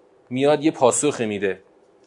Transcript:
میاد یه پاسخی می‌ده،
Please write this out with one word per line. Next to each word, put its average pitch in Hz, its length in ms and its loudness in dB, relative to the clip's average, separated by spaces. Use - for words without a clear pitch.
میاد 143 340 0
یه 156 60 2
پاسخی 127 560 0
می‌ده، 98 360 -4